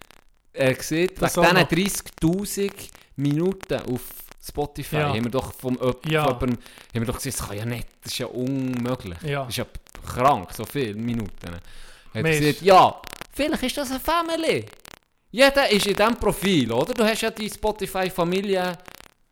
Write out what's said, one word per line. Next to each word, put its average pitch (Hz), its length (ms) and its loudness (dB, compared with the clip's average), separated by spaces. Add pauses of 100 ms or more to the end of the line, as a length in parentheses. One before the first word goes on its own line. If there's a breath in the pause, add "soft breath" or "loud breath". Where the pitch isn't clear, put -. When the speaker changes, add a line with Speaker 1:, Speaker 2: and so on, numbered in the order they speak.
(520)
Speaker 1:
er 131 300 2
sieht, 165 380 -2
Speaker 2:
Das - 160 0
Speaker 1:
wegen 170 100 6
Speaker 2:
auch 170 40 8
Speaker 1:
diesen 180 120 6
Speaker 2:
noch. 143 60 0
Speaker 1:
dreißigtausend 196 1040 -2 (420 soft breath)
Minuten 151 640 -2 (120)
auf 123 80 -2 (440)
Spotify 147 520 -6
Speaker 2:
Ja. 147 140 2
Speaker 1:
haben 120 140 0
wir 117 60 -2
doch 123 220 -4
vom 127 280 -4
Öp-, 127 280 -2
Speaker 2:
Ja. 156 160 2
Speaker 1:
von 131 160 2
jemandem, 120 180 -2 (360 loud breath)
haben 117 60 -2
wir 117 60 -2
doch 123 140 -4
gesagt, - 200 -6
das - 80 -6
kann 101 100 -10
ja 110 80 -6
nicht, 120 200 -6 (160)
das 120 100 -10
ist - 60 -6
ja 123 80 -6
unmöglich. 127 960 -4
Speaker 2:
Ja. 143 220 -4
Speaker 1:
Das 120 60 -10
ist - 80 -6
ja 113 80 -4 (400)
krank, 123 460 2
so 113 120 -8
viele 113 300 -4
Minuten. 113 360 -4 (140)
Er 87 80 -10
hat 87 100 -12 (600 soft breath)
Speaker 2:
Mensch. 160 160 2
Speaker 1:
gesagt, 147 240 2
ja, 170 380 10 (320)
vielleicht 294 300 0
ist 247 140 -2
das 277 140 -4
eine 262 100 -4
Family. 330 640 0 (680)
Jeder 277 400 6
ist 202 160 4
in 202 80 2
diesem 220 220 2
Profil, 165 560 2
oder? 139 220 0
Du 233 100 2
hast 214 160 2
ja 226 100 -2
die 208 200 -6
Spotify-Familie- 185 1300 -2 (540)